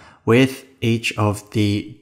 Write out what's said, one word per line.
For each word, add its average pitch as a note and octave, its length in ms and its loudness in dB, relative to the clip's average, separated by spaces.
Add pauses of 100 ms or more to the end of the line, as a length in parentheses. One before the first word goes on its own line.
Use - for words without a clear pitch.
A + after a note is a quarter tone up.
(240)
with A#2+ 400 2 (160)
each A#2 380 -2
of G#2+ 320 -2
the G#2 520 -2